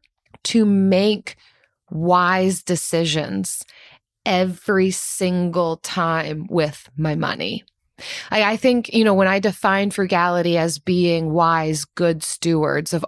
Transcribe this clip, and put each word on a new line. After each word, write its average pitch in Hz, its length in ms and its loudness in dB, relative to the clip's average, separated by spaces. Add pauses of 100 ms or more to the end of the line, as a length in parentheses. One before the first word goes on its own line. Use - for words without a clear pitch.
(440)
to 226 220 2
make 196 720 2 (520)
wise 180 760 2
decisions 160 1000 -2 (600)
every 185 680 0
single 180 880 -2
time 160 720 -4
with 151 480 -2
my 156 180 -2
money. 117 480 -6 (680)
I, 220 140 2
I 214 140 0
think, 247 360 2
you 220 120 4
know, 208 80 4
when 190 160 4
I 196 100 2
define 196 520 0
frugality 175 680 0
as 160 220 -2
being 170 520 0
wise, 160 540 0
good 165 380 -2
stewards 156 680 -2
of 170 160 -2